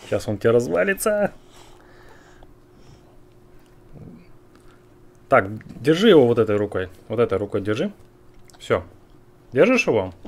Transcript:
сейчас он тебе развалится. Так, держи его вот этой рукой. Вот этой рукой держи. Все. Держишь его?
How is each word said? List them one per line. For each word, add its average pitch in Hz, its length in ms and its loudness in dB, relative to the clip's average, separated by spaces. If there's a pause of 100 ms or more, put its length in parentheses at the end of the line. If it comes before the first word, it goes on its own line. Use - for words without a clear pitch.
сейчас 104 240 -6
он 104 80 -4
тебе 117 140 2
развалится. 190 840 -2 (4000)
Так, 107 220 2 (320)
держи 160 260 2
его 160 180 8
вот 117 140 2
этой 104 160 0
рукой. 101 320 -4 (220)
Вот 110 100 -4
этой 98 180 0
рукой 101 220 -6
держи. 110 320 -4 (680)
Все. - 240 -4 (720)
Держишь 220 320 2
его? 98 260 -2 (140)